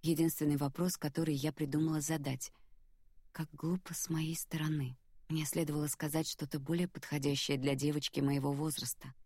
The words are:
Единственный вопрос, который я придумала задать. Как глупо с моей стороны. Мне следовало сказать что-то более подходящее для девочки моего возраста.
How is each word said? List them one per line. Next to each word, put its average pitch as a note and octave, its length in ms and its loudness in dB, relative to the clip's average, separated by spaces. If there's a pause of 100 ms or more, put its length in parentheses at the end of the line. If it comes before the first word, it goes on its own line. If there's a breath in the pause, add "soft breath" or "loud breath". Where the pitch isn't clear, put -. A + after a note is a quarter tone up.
Единственный D#3 540 4
вопрос, C#3+ 400 0
который D#3 380 0
я C#3+ 180 0
придумала D#3 480 2
задать. C#3+ 520 -2 (800 soft breath)
Как D#3 220 -6
глупо E3 420 -2
с - 160 -4
моей D#3+ 240 0
стороны. D3+ 640 -2 (320)
Мне D#3 160 0
следовало D3+ 420 0
сказать D#3 420 0
что-то - 300 -4
более E3 300 0
подходящее C#3+ 720 0
для C3+ 180 2
девочки D3 420 0
моего C#3 340 2
возраста. C#3 600 -4 (120)